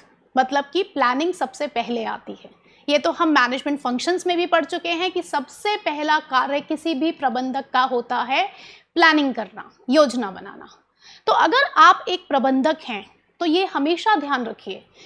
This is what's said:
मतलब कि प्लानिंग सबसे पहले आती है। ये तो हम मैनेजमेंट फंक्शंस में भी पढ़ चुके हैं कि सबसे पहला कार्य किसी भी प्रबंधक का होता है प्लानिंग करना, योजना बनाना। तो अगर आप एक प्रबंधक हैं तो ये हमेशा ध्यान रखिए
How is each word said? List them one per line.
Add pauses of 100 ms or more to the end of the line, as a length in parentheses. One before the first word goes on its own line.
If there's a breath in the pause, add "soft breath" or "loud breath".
(360)
मतलब
कि
प्लानिंग
सबसे
पहले
आती (100)
है। (400 soft breath)
ये
तो
हम
मैनेजमेंट
फंक्शंस
में
भी
पढ़
चुके
हैं
कि
सबसे
पहला
कार्य
किसी
भी
प्रबंधक
का
होता
है (420 loud breath)
प्लानिंग
करना, (180)
योजना
बनाना। (600 soft breath)
तो
अगर (140)
आप
एक
प्रबंधक
हैं (280)
तो
ये
हमेशा
ध्यान
रखिए (200 soft breath)